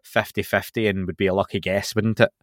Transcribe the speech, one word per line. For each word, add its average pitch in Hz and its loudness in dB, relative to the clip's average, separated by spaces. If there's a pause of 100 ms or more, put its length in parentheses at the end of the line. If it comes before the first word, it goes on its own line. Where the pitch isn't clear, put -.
fifty - -2
fifty 107 0
and 95 -2
would 85 -6
be 95 2
a 92 2
lucky 98 0
guess, 95 -2
wouldn't 110 0
it? 117 6 (120)